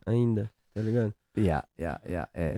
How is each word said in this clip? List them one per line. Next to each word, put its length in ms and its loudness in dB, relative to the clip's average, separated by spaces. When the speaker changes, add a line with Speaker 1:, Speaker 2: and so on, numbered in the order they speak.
Speaker 1:
Ainda, 440 2
tá 60 -4
ligado? 340 0
Speaker 2:
Yeah, 300 2
yeah, 260 -4
yeah, 300 -6
é, 100 -2